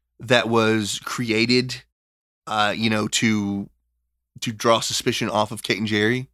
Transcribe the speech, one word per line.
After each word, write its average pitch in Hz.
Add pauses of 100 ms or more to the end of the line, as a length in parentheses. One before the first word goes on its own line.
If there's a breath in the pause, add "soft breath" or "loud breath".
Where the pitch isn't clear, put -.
(200)
that 117
was 110
created, 123 (600)
uh, 104
you 110
know, 107
to, 101 (720)
to 123
draw 113
suspicion 117
off 104
of 107
Kate 107
and 107
Jerry. 110